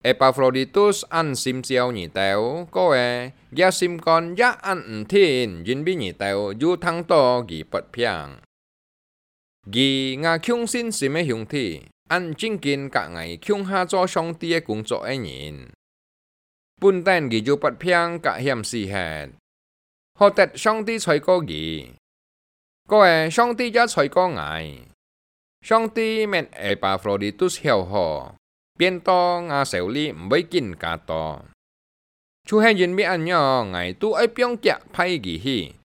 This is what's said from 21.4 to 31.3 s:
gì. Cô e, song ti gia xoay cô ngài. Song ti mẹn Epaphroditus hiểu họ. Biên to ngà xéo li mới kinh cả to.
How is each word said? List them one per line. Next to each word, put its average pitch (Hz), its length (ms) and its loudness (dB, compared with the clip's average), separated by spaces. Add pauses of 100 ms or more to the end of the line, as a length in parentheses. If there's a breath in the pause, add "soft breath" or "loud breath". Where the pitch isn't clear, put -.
gì. 78 400 -6 (1000)
Cô 214 140 6
e, 165 280 6
song 233 260 2
ti 240 160 -2
gia 233 160 4
xoay 147 200 0
cô 185 200 2
ngài. 78 520 -6 (840)
Song 226 240 2
ti 220 380 -2
mẹn 180 240 -2
Epaphroditus 101 1120 -2
hiểu 113 220 2
họ. 85 500 -2 (440)
Biên 180 220 2
to 175 420 2
ngà 143 240 -2
xéo 90 220 -4
li 143 240 -4
mới 98 400 0
kinh 117 240 -2
cả 82 220 -6 (100)
to. 78 340 -4 (1040)